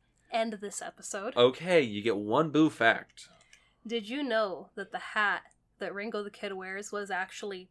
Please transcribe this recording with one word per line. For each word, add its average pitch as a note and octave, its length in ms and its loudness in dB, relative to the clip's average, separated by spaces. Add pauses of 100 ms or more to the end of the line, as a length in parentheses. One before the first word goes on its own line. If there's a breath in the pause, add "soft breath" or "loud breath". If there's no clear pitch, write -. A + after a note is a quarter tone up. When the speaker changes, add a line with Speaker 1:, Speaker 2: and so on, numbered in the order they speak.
(320)
Speaker 1:
end A3+ 300 0
this G3+ 200 -8
episode. - 540 -8
Speaker 2:
Okay, D#3 460 4
you G#2 200 -2
get A2 160 2
one A#2 340 2
boo D3+ 180 6
fact. - 580 2 (580 soft breath)
Speaker 1:
Did A3+ 220 -4
you C#4 160 -4
know G#3+ 520 0
that G3 160 -10
the F3+ 80 -6
hat G3+ 420 0 (380)
that F#3 140 -6
Ringo G#3 300 -6
the G3+ 60 -10
Kid G3+ 240 -8
wears F#3+ 380 -10
was G3+ 200 -6
actually F#3 600 -6